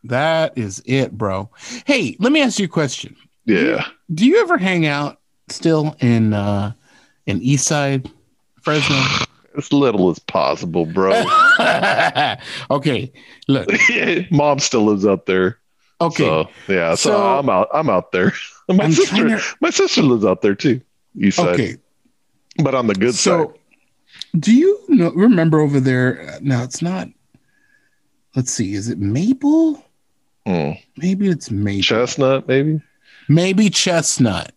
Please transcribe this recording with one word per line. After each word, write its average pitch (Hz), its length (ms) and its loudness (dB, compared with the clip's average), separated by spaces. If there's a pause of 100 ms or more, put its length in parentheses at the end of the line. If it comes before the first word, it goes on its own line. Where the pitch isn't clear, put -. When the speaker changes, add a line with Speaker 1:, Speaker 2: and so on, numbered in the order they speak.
Speaker 1:
That 156 520 -2
is 104 300 -8
it, 131 260 0
bro. 101 380 -6 (340)
Hey, 233 340 -2
let 240 140 0
me 311 80 2
ask 254 180 -2
you 202 60 0
a 165 40 -4
question. - 460 -4 (300)
Speaker 2:
Yeah. 107 100 2
Speaker 1:
Do 85 60 2
you, 57 180 0 (360)
do 185 120 2
you 381 140 4
ever 349 160 0
hang 180 300 0
out 143 340 -4 (300)
still 156 500 0
in, 113 320 2
uh, 101 400 -2 (540)
in 95 160 -4
East 135 240 0
Side, 139 440 -2 (520)
Fresno? 147 340 0
Speaker 2:
<sighs> 135 60 0 (540)
As 143 160 -6
little 107 380 2
as 78 80 -6
possible, 82 680 -2
bro. 95 400 0 (340)
Speaker 1:
<laughs> - 800 0 (340)
Okay, 131 400 -2 (380)
look. 135 180 0 (340)
Speaker 2:
<laughs> 175 300 -2
Mom 147 280 2
still 120 260 0
lives 104 220 2
out 98 180 0
there. 92 340 0 (400)
Speaker 1:
Okay. 160 260 0
Speaker 2:
So, 110 240 0 (200)
yeah, 85 260 0
so - 180 0
Speaker 1:
So, 202 260 2
Speaker 2:
I'm 139 100 -2
out, 98 240 2
I'm 156 160 0
out 92 240 -2
there. 92 220 0 (180)
<laughs> - 160 -16
My 185 160 4
Speaker 1:
I'm 160 80 2
Speaker 2:
sister, 262 240 2
Speaker 1:
trying 226 120 2 (100)
to - 40 -6 (200)
Speaker 2:
my 339 80 0
sister 359 320 0
lives 117 240 2
out 92 160 0
there 101 120 2
too, 123 280 -2 (360)
East 196 200 2
Side. 175 160 2
Speaker 1:
Okay. 120 220 -2 (840)
Speaker 2:
But 139 120 0
on 123 120 0
the 104 80 2
good 110 200 0
Speaker 1:
So, 170 320 0
Speaker 2:
side. - 80 -16 (840)
Speaker 1:
do 202 160 2
you 370 240 4 (100)
know, 175 240 4
remember 165 480 4
over 143 200 2
there? 127 540 0
Uh, - 80 -18
now 127 200 -2
it's 127 200 -10
not. 180 260 -6 (1300)
Let's 131 180 -4
see. 98 220 -4
Is 104 160 -6
it 92 80 -6
Maple? 262 840 0 (640)
Speaker 2:
Hmm. 82 240 -2 (260)
Speaker 1:
Maybe 190 320 -2
it's 160 220 -4
Maple. 101 320 -2
Speaker 2:
Chestnut, 131 680 0
maybe? 147 320 0 (480)
Speaker 1:
Maybe 185 400 4
Chestnut. 135 880 0